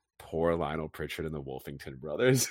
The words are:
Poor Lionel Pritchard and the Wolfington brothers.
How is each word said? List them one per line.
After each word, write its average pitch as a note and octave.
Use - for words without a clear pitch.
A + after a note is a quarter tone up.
Poor E2
Lionel D#2
Pritchard D#2+
and D#2
the D2
Wolfington C2+
brothers. A2+